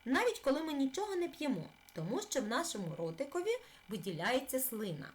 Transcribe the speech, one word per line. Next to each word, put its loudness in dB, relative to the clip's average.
Навіть 4
коли 4
ми 0
нічого 2
не 2
п'ємо. 0
Тому -2
що 0
в -2
нашому -2
ротикові -2
виділяється 0
слина. -4